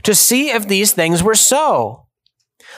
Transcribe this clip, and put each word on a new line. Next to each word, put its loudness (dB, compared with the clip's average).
to 0
see 0
if -4
these 0
things 0
were 2
so. 0